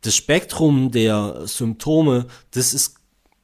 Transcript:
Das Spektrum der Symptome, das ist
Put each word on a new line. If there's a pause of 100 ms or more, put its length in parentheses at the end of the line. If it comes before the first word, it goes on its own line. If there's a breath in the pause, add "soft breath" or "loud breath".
Das
Spektrum
der
Symptome, (240 loud breath)
das
ist (460)